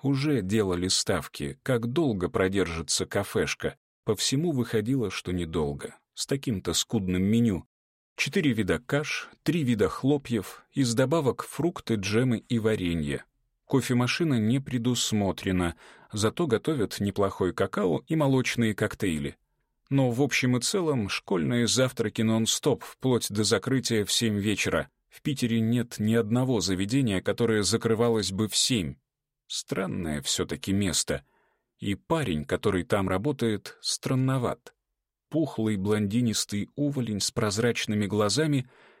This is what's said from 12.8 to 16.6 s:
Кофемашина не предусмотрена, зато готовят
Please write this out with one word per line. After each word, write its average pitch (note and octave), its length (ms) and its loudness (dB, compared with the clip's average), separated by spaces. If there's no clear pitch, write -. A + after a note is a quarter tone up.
Кофемашина B2 720 2
не A2+ 180 2
предусмотрена, G#2 1160 0
зато G#2+ 340 0
готовят A2 520 0